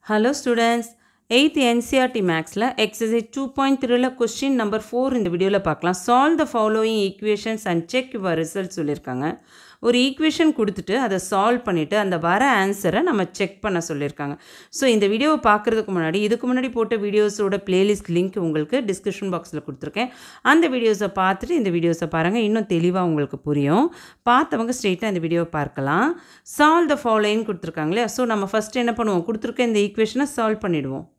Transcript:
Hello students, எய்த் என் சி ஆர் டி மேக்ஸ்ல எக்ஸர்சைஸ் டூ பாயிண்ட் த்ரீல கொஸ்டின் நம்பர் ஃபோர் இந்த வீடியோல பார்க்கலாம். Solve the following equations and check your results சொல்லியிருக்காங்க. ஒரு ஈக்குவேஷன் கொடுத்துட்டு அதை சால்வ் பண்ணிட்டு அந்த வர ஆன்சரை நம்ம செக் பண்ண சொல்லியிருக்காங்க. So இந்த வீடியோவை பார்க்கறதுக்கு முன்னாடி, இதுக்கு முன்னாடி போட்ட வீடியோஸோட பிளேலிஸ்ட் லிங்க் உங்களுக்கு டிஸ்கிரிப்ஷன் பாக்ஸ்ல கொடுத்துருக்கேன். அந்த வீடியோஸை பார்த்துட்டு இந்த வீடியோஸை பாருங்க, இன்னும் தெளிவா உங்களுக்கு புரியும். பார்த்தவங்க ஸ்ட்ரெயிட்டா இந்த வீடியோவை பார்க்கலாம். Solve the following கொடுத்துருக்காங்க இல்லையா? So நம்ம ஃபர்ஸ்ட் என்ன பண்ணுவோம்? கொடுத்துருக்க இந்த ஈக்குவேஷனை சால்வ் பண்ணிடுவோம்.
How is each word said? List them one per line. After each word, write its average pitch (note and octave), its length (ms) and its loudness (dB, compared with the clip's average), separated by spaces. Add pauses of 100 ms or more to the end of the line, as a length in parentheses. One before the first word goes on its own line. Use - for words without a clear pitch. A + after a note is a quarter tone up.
Hello G#3+ 300 2
students, A#3 500 0 (480)
எய்த் D4+ 220 4 (100)
என் A#3+ 180 2
சி C#4 160 0
ஆர் B3+ 120 0
டி A#3 60 -2 (100)
மேக்ஸ்ல E3 340 -2 (200)
எக்ஸர்சைஸ் A3 520 -2
டூ C4+ 60 -4 (140)
பாயிண்ட் C4+ 260 0
த்ரீல B3 260 2 (100)
கொஸ்டின் C4 440 -2
நம்பர் G#3+ 240 -2
ஃபோர் B3+ 320 -2
இந்த G3 160 0
வீடியோல F#3+ 240 0 (100)
பார்க்கலாம். F3 280 -2 (120)
Solve C4+ 320 4
the D4+ 140 2
following A3 440 2 (120)
equations G#3+ 600 -4
and E3+ 100 2 (120)
check B3+ 240 -2
your F#3 240 -2
results F3+ 380 -6
சொல்லியிருக்காங்க. C#3+ 500 -4 (580)
ஒரு A#3+ 100 4 (100)
ஈக்குவேஷன் D#4 520 2
கொடுத்துட்டு G3 360 -2 (100)
அதை G3 120 -2 (140)
சால்வ் A3+ 360 2
பண்ணிட்டு F3 360 0
அந்த F#3 140 0 (100)
வர F#3+ 160 2 (180)
ஆன்சரை G3 480 0
நம்ம A3 140 2 (160)
செக் G3 260 -4
பண்ண G3 140 -2 (100)
சொல்லியிருக்காங்க. C#3+ 460 -6 (440)
So C4 140 0
இந்த G#3 200 4
வீடியோவை C#4 260 2 (100)
பார்க்கறதுக்கு G#3+ 480 0
முன்னாடி, E3 300 0
இதுக்கு A#3 240 -2
முன்னாடி B3+ 260 -2
போட்ட A3+ 280 -2
வீடியோஸோட G#3 540 0 (100)
பிளேலிஸ்ட் G3 480 0
லிங்க் F#3 280 -2
உங்களுக்கு D#3 340 -2 (120)
டிஸ்கிரிப்ஷன் F#3+ 440 -6
பாக்ஸ்ல D#3 320 -8
கொடுத்துருக்கேன். D#3 440 -6 (420)
அந்த E4 220 4
வீடியோஸை G#3+ 360 0 (100)
பார்த்துட்டு G3 400 0
இந்த G3 160 0
வீடியோஸை E3 400 0
பாருங்க, F3+ 320 0
இன்னும் G#3+ 260 0
தெளிவா F3+ 360 2
உங்களுக்கு D3 380 -2
புரியும். D3 400 2 (420)
பார்த்தவங்க B3 500 2
ஸ்ட்ரெயிட்டா G3 340 -2
இந்த E3 120 -2
வீடியோவை E3+ 320 0
பார்க்கலாம். D3 500 0 (500)
Solve D#4+ 360 6
the C4+ 120 -6
following G#3+ 440 2
கொடுத்துருக்காங்க E3 440 -4
இல்லையா? A3+ 240 0
So B3+ 60 2 (100)
நம்ம G3 180 -2
ஃபர்ஸ்ட் A3 320 -2
என்ன A#3 160 0
பண்ணுவோம்? F#3+ 300 0
கொடுத்துருக்க A#3 400 -2
இந்த G#3+ 180 2
ஈக்குவேஷனை A3 480 -2
சால்வ் A3 300 0
பண்ணிடுவோம். D3 420 -2 (100)